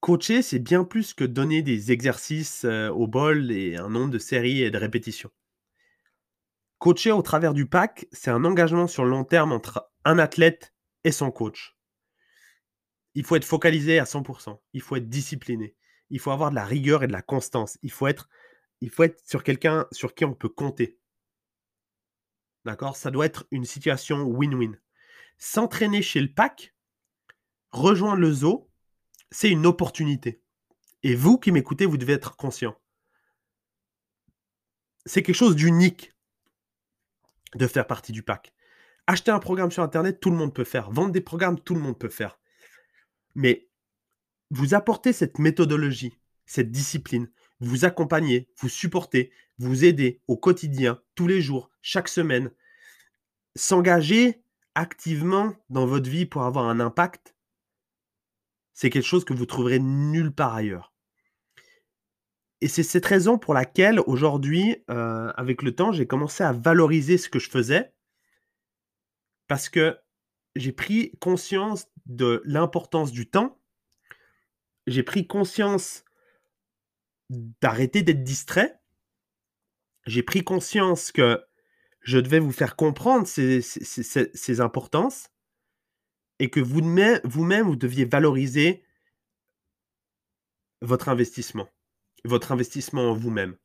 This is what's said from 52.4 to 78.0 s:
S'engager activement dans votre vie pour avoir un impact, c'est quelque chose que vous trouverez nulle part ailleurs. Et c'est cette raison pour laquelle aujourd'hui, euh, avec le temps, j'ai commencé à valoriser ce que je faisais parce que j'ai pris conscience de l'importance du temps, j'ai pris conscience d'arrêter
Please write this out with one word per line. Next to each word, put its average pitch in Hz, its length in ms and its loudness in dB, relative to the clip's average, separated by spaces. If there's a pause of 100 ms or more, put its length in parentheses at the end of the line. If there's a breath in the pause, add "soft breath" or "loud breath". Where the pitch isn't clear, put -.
S'engager 180 880 2 (320)
activement 175 800 -2 (140)
dans 131 160 0
votre 131 220 -2
vie 165 180 -2
pour 135 180 -4
avoir 127 240 -2
un 117 100 0
impact, 143 560 -2 (1400)
c'est - 180 -2
quelque 135 160 -2
chose 180 180 0
que 147 100 -4
vous 123 120 -4
trouverez 127 320 0
nulle 147 540 -2
part 135 220 -2
ailleurs. 104 380 -6 (1700 soft breath)
Et - 80 -2
c'est 165 140 -2
cette 175 240 0
raison 202 320 4
pour 160 160 -2
laquelle 185 460 4
aujourd'hui, 147 880 0
euh, 113 460 -4
avec 127 260 -4
le 127 120 -2
temps, 208 180 0
j'ai 156 140 -2
commencé 147 360 -4
à 156 100 2
valoriser 160 640 4
ce 175 100 -4
que - 100 -2
je - 120 -8
faisais 135 420 0 (1600)
parce 139 200 -4
que 160 300 2 (580)
j'ai 131 160 -6
pris - 480 -2
conscience 196 680 -2 (180)
de 120 380 0
l'importance 160 680 -2
du 117 160 -8
temps, 226 320 -2 (1300 soft breath)
j'ai 120 160 -2
pris 185 240 -2
conscience 202 800 -2 (1300)
d'arrêter 123 720 -2